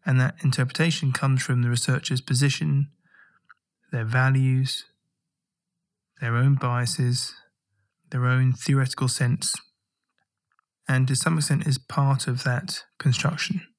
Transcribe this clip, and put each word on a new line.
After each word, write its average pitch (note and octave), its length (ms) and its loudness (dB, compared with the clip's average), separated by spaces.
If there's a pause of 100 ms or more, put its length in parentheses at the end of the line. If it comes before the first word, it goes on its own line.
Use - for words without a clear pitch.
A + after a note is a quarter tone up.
and B2+ 160 2
that B2+ 220 0
interpretation C#3+ 680 0
comes C3 300 2
from B2 200 0
the A#2+ 80 2
researcher's B2+ 500 0
position, C#3+ 680 0 (1000)
their A#2 120 -2
values, C3 800 0 (1400)
their A#2 160 -2
own C3+ 180 4
biases, B2 760 -2 (800)
their B2 160 -2
own B2+ 260 4
theoretical C3+ 560 0
sense, - 460 0 (1300)
and C3 200 2
to C3+ 60 0
some D#3+ 240 0
extent D3 280 -2
is C#3 120 0
part C#3 480 -2
of B2 180 -6
that B2+ 360 -4 (180)
construction. - 640 -2 (160)